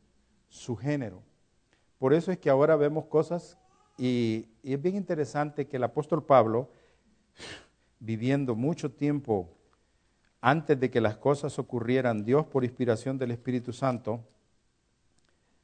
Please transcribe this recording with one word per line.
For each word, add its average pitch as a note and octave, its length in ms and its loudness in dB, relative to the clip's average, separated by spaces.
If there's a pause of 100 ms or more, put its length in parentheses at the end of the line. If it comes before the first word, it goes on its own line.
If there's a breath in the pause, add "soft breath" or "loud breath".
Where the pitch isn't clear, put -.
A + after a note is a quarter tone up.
(500)
su - 260 -10
género. B2 460 -6 (800)
Por C3 140 4
eso E3+ 180 2
es F3 80 -4
que D3+ 100 0
ahora D3 260 6
vemos D3+ 300 0
cosas D#3 540 -2 (380)
y, A#2+ 500 0 (160)
y C3+ 100 -4
es C#3 80 -4
bien F#3 140 -2
interesante D3+ 720 -4
que C3 100 -8
el B2 60 0
apóstol D3 420 -2
Pablo, A#2 440 6 (1300 loud breath)
viviendo A#2+ 560 -2
mucho C3 360 -4
tiempo C3+ 580 -2 (920)
antes D3 380 2
de B2 100 0
que B2 120 2
las G#2+ 160 0
cosas - 420 -2
ocurrieran, A#2+ 640 -2
Dios C#3 220 2
por C3+ 180 -2
inspiración B2 540 -2
del B2+ 140 -4
Espíritu A#2+ 420 -6
Santo, A#2+ 500 -4 (1400)